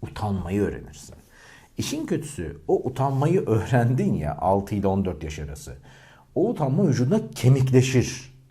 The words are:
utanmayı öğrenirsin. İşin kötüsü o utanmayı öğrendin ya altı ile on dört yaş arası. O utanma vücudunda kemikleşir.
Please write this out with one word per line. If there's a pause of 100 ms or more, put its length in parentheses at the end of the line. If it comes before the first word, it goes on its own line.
utanmayı
öğrenirsin. (640)
İşin
kötüsü (100)
o
utanmayı
öğrendin
ya
altı
ile
on
dört
yaş
arası. (600)
O
utanma
vücudunda
kemikleşir. (160)